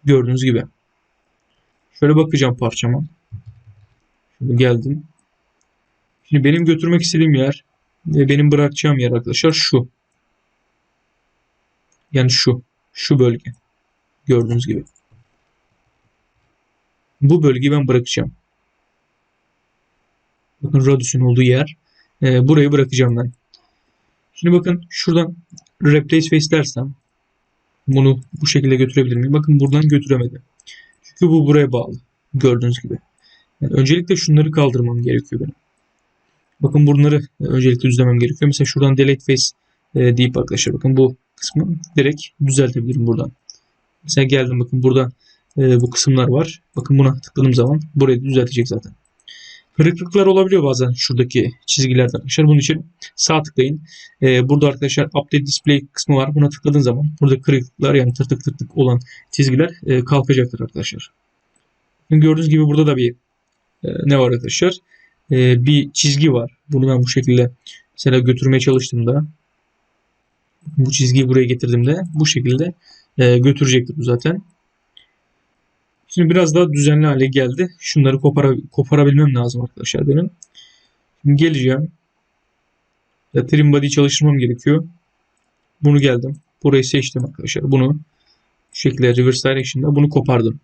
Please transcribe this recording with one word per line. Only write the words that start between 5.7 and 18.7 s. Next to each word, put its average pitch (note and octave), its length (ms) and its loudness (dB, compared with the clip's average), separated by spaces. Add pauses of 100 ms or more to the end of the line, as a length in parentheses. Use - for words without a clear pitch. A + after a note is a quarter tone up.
Şimdi C#3+ 200 0
benim E3 200 2
götürmek E3 380 0
istediğim D#3+ 320 0
yer C3+ 300 -2 (420)
ve D3 220 0
benim D3 220 2
bırakacağım D3 480 0
yer B2 140 -2
arkadaşlar A#2+ 400 -2
şu. - 360 -2 (2250)
Yani B2+ 180 2
şu. B2+ 320 0 (300)
Şu - 260 -2
bölge. A#2+ 340 0 (760)
Gördüğünüz A#2+ 400 -2
gibi. G2 180 -8 (2250)
Bu D#3 220 2
bölgeyi C3+ 300 0
ben C#3+ 160 -2
bırakacağım. B2 440 -2 (2250)